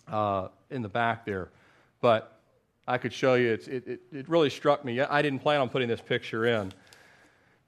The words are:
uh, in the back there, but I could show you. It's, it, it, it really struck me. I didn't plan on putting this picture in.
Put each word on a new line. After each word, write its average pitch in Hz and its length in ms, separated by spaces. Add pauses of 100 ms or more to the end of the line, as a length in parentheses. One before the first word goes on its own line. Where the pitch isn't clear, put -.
uh, 101 400 (220)
in 131 120
the 104 60
back 117 360
there, 92 260 (500)
but - 400 (480)
I 127 100
could 123 140
show 131 220
you. 120 180
It's, 107 160
it, 127 180
it, 123 140 (100)
it 135 180
really 160 220
struck - 340
me. 120 160
I 143 220
didn't 139 160
plan 147 220
on 123 80
putting 127 180
this 113 140
picture 117 460
in. 107 260 (960)